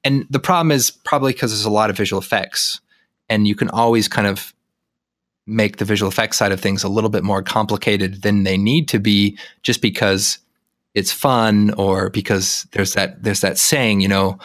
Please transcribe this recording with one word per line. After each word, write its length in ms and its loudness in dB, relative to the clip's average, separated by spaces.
And 260 0
the 100 0
problem 320 2
is 200 2
probably 420 0
'cause 180 -2
there's 140 -4
a 40 0
lot 200 2
of 80 -4
visual 240 -2
effects, 580 -4
and 180 2
you 80 2
can 140 -2
always 380 2
kind 200 0
of 260 -6
make 320 -2
the 80 -2
visual 240 0
effects 280 -2
side 160 2
of 80 -6
things 220 -2
a 60 -4
little 200 0
bit 140 -2
more 180 0
complicated 800 -2
than 220 2
they 140 0
need 320 2
to 100 0
be 380 2
just 200 -2
because 560 0
it's 180 -2
fun 680 2
or 340 0
because 600 -2
there's 220 -2
that, 300 -4
there's 180 -2
that 160 -2
saying, 420 2
you 80 2
know, 380 0